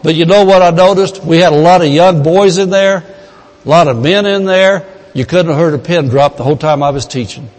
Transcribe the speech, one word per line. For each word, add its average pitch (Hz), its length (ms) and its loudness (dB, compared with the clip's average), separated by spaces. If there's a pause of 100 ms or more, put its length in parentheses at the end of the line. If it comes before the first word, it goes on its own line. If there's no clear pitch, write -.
But 156 140 -2
you 160 100 0
know 202 180 4
what 190 200 4
I 175 80 4
noticed? 185 520 0
We 165 140 0
had 170 160 2
a 147 80 2
lot 175 200 4
of 160 60 0
young 160 360 2
boys 185 340 2
in 196 140 -2
there, 196 320 0 (600)
a 127 60 -12
lot 160 180 4
of 117 140 -4
men 196 240 0
in 196 200 -2
there. 190 420 0 (260)
You 131 140 -6
couldn't 170 240 -2
have 143 60 -2
heard 160 180 0
a - 20 -4
pin 151 320 -4
drop 139 280 0
the 120 60 -10
whole 143 140 -2
time 151 240 -2
I 143 80 -2
was 139 160 -6
teaching. 123 420 -10 (100)